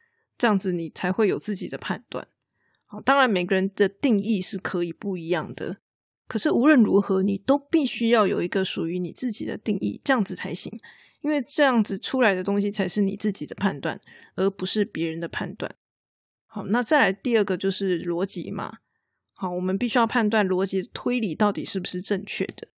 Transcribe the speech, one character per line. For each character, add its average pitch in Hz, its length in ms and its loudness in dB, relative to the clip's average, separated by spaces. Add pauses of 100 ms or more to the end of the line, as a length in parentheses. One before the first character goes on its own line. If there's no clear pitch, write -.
(380)
这 240 100 4
样 202 100 4
子 190 140 -2
你 165 180 -4
才 185 220 -2
会 208 160 2
有 175 100 2
自 208 160 -6
己 185 140 -8
的 135 80 -8
判 - 320 -6
断。 - 180 -8 (600)
好， 208 160 -14
当 277 160 4
然 262 100 6
每 180 160 2
个 185 100 0
人 190 200 2
的 202 120 4
定 214 320 2
义 202 220 0
是 180 160 -4
可 180 280 -4
以 170 80 -4
不 196 240 -6
一 165 120 -8
样 165 260 -2
的， - 240 -8 (500)
可 226 100 -4
是 294 120 2
无 240 160 4
论 294 160 8
如 190 180 6
何， 190 220 2
你 196 160 0
都 285 200 2
必 294 280 0
须 226 240 -2
要 226 160 4
有 165 160 0
一 175 40 -2
个 190 180 0
属 165 220 -4
于 180 120 -4
你 180 120 -6
自 247 220 -6
己 - 140 -8
的 - 100 -6
定 214 220 -4
义， 208 260 -4
这 - 80 2
样 247 120 2
子 185 100 -8
才 - 200 -8
行。 - 240 -8 (440)
因 294 80 -2
为 294 120 0
这 - 200 0
样 247 200 6
子 196 160 -4
出 - 220 -2
来 214 140 6
的 185 100 -2
东 202 160 0
西 202 100 0
才 190 180 -2
是 208 140 0
你 196 140 0
自 208 160 -2
己 - 140 -10
的 - 80 -12
判 - 260 -2
断， 143 200 -4 (360)
而 190 140 2
不 190 160 -6
是 208 180 2
别 160 240 -4
人 160 100 -6
的 165 80 -6
判 - 280 -8
断。 - 200 -8 (720)
好， - 200 -10
那 226 160 2
再 285 180 4
来 185 120 4
第 240 260 0
二 208 60 4
个 180 120 0
就 196 140 -2
是 185 320 -2
逻 175 240 -2
辑 - 240 -8
嘛。 - 280 -8 (540)
好， 185 180 -6
我 180 100 -4
们 185 180 0
必 247 100 -2
须 262 100 0
要 226 80 4
判 226 220 0
断 208 180 2
逻 185 200 0
辑 190 160 -2 (100)
推 247 260 -2
理 208 160 -2
到 208 180 2
底 - 120 -6
是 - 160 -4
不 175 60 -6
是 180 160 -6
正 185 220 -4
确 - 200 -4
的。 - 340 -10